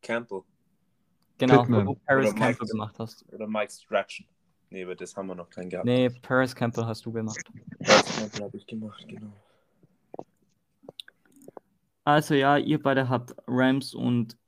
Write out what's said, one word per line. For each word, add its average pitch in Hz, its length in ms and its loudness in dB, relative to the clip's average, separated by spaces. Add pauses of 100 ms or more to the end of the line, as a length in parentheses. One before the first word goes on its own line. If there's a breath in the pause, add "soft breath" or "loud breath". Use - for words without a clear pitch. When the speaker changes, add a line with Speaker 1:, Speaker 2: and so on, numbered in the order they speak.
Speaker 1:
Campbell. 113 400 -6 (960)
Speaker 2:
Genau, 131 220 8
Speaker 3:
Pittman. 113 260 2
Speaker 2:
wo 95 60 -4
du - 120 -10
Paris 135 220 4
Speaker 1:
Oder 101 60 0
Mike 110 120 0
Speaker 2:
Campbell 123 220 -2
gemacht 107 320 -8
hast. - 340 -12
Speaker 1:
Oder 107 140 -10
Mike 107 240 -2
Strachan. - 540 -4 (440)
Nee, 92 140 -10
über 90 120 -8
das 90 200 -14
haben 95 120 -8
wir 90 80 -8
noch 87 140 -16
keinen 92 200 -12
gehabt. 95 160 -6
Speaker 2:
Nee, 123 240 2 (120)
Paris 127 340 -2
Campbell 117 300 -4
hast 113 200 -8
du 117 60 -10
gemacht. 110 300 -8 (380)
Speaker 1:
Paris - 400 4
Campbell 107 240 -8
hab 101 120 -12
ich 101 100 -16
gemacht, 110 420 -12
genau. 107 260 -16 (2750)
Speaker 2:
Also 151 280 4
ja, 139 240 4
ihr 147 240 0
beide 135 280 2
habt 123 260 -4 (120)
Rams 131 460 2
und 120 440 -2 (100)